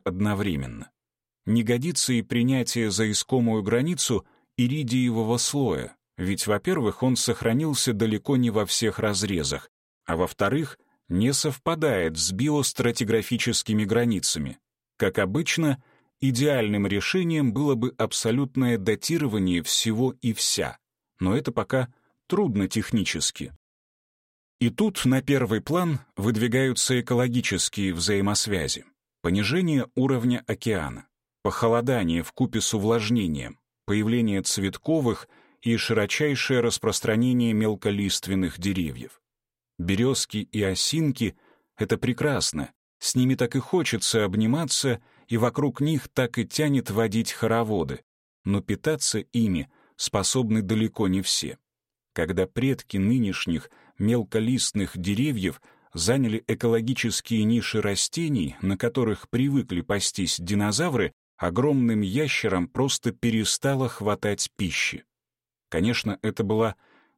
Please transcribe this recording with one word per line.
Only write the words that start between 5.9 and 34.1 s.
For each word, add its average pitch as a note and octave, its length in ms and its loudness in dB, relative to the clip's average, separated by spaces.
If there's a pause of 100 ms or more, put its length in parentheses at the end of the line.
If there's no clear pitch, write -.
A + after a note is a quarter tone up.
ведь, F#2 300 -2
во-первых, A2 540 0
он B2+ 140 2
сохранился B2 800 0
далеко G#2+ 420 0
не B2+ 140 4
во G#2 160 0
всех G#2 340 -2
разрезах, F#2 720 -2 (360)
а E2+ 120 -2
во-вторых, G2+ 600 0 (320)
не G#2+ 240 2
совпадает C#3 840 0
с E2 140 -2
биостратиграфическими A#2 1500 0
границами. G2 760 0 (400)
Как G2+ 220 0
обычно, C#3 640 0 (380)
идеальным A#2+ 680 2
решением D3+ 640 0
было C#3 220 2
бы A#2+ 220 -2
абсолютное A#2+ 800 0
датирование G#2 840 0
всего A#2+ 580 0
и A2+ 120 0
вся, - 440 -2 (420)
но F#2 160 2
это C3+ 160 -2
пока - 420 0 (340)
трудно B2+ 400 0
технически. F#2 840 -2 (1080)
И A#2+ 100 2
тут G3+ 360 0
на C3 160 4
первый B2 400 0
план E3 380 0 (160)
выдвигаются A#2+ 840 0
экологические A#2 960 0
взаимосвязи. G2 920 0 (360)
Понижение B2 760 0
уровня B2 520 2
океана, E2+ 600 -4 (360)
похолодание A2+ 800 2
вкупе A#2 380 -2
с - 120 -2
увлажнением, G#2+ 840 0 (260)
появление G#2+ 560 2